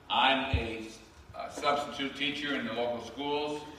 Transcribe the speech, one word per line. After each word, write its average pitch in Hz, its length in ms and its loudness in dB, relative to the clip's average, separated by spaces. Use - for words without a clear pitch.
I'm 123 480 4
a, 113 300 -2
a - 140 -6
substitute 143 640 0
teacher 143 400 -2
in 123 100 -2
the 113 100 -2
local 120 300 0
schools. 147 560 -2